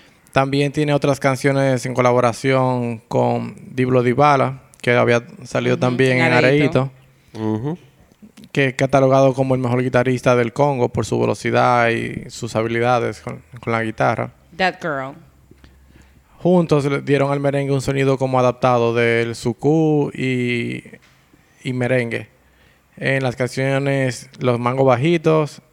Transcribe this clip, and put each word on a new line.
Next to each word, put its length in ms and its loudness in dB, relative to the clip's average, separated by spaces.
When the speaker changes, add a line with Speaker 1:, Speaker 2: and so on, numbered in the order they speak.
Speaker 1:
También 400 0
tiene 220 0
otras 260 0
canciones 680 0
en 80 -6
colaboración 1040 0
con 460 -2
Diblo 280 2
Dybala, 580 2
que 140 0
había 280 2
salido 320 -2
Speaker 2:
Ujú, 60 -4
Speaker 1:
también 380 2
en 140 2
Speaker 2:
Areito. 580 2
Speaker 1:
Areito, 200 -6
Speaker 3:
Ujú. 240 -6
Speaker 1:
que 160 2
es 80 -4
catalogado 580 4
como 220 0
el 60 -2
mejor 200 0
guitarrista 540 2
del 180 0
Congo 360 0
por 160 -4
su 140 -2
velocidad 720 2
y 400 -6
sus 260 -10
habilidades 640 -2
con, 200 -12
con 120 -6
la 100 -2
guitarra. 480 -2
Speaker 2:
That 240 -2
girl. 340 -8
Speaker 1:
Juntos 480 2
le 160 -2
dieron 300 0
al 80 -2
merengue 340 -2
un 80 0
sonido 360 0
como 220 -2
adaptado 540 2
del 420 0
sucú 800 0
y, 680 -4
y 100 -6
merengue. 540 -2
En 280 -2
las 120 -2
canciones 960 -4
Los 200 0
Mangos 260 0
Bajitos, 760 2